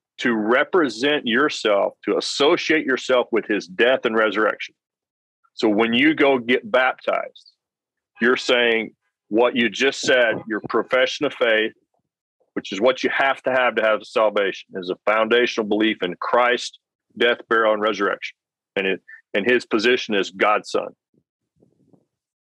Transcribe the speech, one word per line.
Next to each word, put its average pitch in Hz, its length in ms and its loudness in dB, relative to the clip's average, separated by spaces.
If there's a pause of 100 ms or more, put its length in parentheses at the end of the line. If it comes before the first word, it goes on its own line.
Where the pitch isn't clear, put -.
(200)
to 120 160 0
represent 131 920 0
yourself, 110 680 0 (120)
to 98 120 0
associate 156 680 0
yourself 123 460 0
with 107 160 -2
his 101 180 -2
death 117 400 0
and 110 100 -2
resurrection." 107 600 -2 (800)
So 117 120 0
when 113 260 2
you 147 200 2
go 139 240 2
get 120 340 -2
baptized, - 840 -2 (680)
you're 123 160 2
saying 117 560 0 (360)
what 120 260 2
you 117 120 2
just 127 340 -2
said, 120 340 2 (120)
your 107 220 -4
profession 127 560 0
of 131 80 -4
faith, 110 380 0 (840)
which - 180 -10
is 95 80 -6
what 127 240 2
you 120 60 0
have 135 320 -2
to 131 100 -4
have 127 220 0
to 110 80 -2
have 110 220 0
salvation, 104 720 -2
is 90 160 -6
a 87 40 -6 (160)
foundational 113 560 0
belief 107 360 0
in 90 160 -4
Christ, 120 580 0 (400)
death, 117 220 2 (100)
burial, 113 240 2
and 104 80 -4
resurrection, 101 540 -2 (400)
and 95 100 -2
it, 95 160 -2 (320)
and 104 100 0
his 123 220 2
position 113 480 0
as 95 160 0
God's 104 400 0
son. 92 200 -4 (1500)